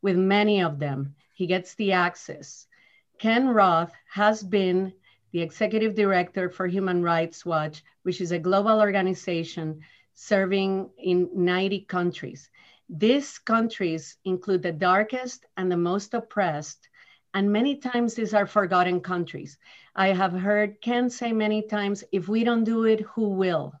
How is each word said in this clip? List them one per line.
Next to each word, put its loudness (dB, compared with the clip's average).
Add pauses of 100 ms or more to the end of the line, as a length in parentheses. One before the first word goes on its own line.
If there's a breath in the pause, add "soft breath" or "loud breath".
with 2
many 4
of -2
them, -6 (220)
he -4
gets -4
the 0
access. -4 (540 soft breath)
Ken 2
Roth 4 (180)
has 2
been 0 (400 soft breath)
the -4
executive -2
director 0
for -6
Human 0
Rights -2
Watch, -4 (180 soft breath)
which -4
is -4
a -2
global 2
organization -2 (340 loud breath)
serving 0
in 2
ninety 0
countries. -6 (400 soft breath)
These 0
countries -2
include -2
the -2
darkest 0 (100)
and -2
the 0
most -2
oppressed, -4 (440 soft breath)
and 2
many 2
times -2
these -4
are 4
forgotten 2
countries. -6 (380 loud breath)
I 2
have 2
heard 0
Ken 0
say -6
many 0
times, -4
"If -2
we 2
don't 2
do 0
it, 4
who -2
will?" 0